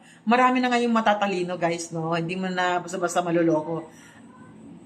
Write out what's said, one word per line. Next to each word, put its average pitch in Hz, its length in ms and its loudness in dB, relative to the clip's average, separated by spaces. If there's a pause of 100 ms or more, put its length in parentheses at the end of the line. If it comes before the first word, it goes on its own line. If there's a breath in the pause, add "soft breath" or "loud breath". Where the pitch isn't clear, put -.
(240 loud breath)
marami 254 400 4
na 247 80 0
ngayong 240 240 2
matatalino, 202 640 0
guys, 170 320 -2
no? 165 240 -2
Hindi 170 240 -4
mo 185 80 -4
na 180 320 0
basta-basta 175 400 -4
maluloko. 165 720 0 (960 loud breath)